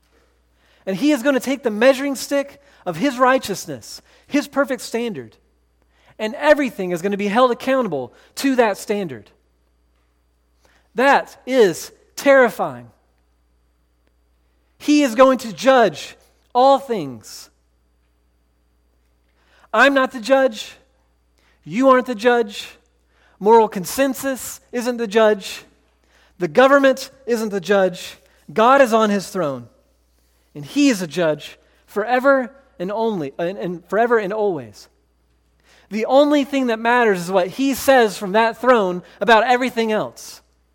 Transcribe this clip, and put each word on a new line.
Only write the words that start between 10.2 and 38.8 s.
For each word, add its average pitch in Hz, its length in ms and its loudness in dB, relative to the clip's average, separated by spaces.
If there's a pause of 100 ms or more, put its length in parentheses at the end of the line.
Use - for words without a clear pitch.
That 233 500 0
is 226 460 2 (240)
terrifying. 196 760 2 (1900)
He 294 240 2
is 247 120 -2
going 262 240 4
to 226 140 -12
judge 202 600 2 (400)
all 269 240 4
things. 160 720 -10 (2250)
I'm 262 200 4
not 262 180 0
the 254 100 -12
judge. 262 500 0 (920)
You 233 260 0
aren't 254 180 4
the 254 80 -6
judge. 233 540 -2 (720)
Moral 220 300 4
consensus 262 920 -6 (120)
isn't 240 260 -6
the 233 100 -6
judge. 214 560 0 (760)
The 180 80 -4
government 262 640 2 (140)
isn't 226 240 -4
the 196 120 -6
judge. 185 560 -2 (340)
God 240 300 4
is 233 120 2
on 220 160 2
his 202 200 -4
throne, 135 400 -6 (840)
and 147 100 -14
he 285 240 0
is 208 120 -2
a 180 60 -6
judge 151 520 -4 (260)
forever 254 720 0 (240)
and 185 120 -6
only, 208 460 -4
and, 180 200 -6
and 180 320 -10
forever 233 280 2
and 202 160 -4
always. 170 540 -6 (1000)
The 214 160 -6
only 285 400 2
thing 269 220 -4
that 226 120 -2
matters 233 400 2
is 175 120 -8
what 185 160 0
he 269 260 -4
says 233 440 2
from 196 140 -8
that 226 280 0
throne 202 440 0 (160)